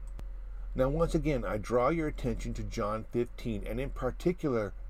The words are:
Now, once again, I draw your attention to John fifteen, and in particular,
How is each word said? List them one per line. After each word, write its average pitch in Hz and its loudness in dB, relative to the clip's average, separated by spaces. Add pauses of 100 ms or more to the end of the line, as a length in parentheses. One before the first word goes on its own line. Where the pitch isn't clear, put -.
(720)
Now, 131 4
once 156 2
again, 143 2
I 98 0
draw 120 4
your 160 2
attention 120 -2
to 113 -4
John 107 -2
fifteen, 120 0
and 110 -2
in 139 -2
particular, 127 0 (160)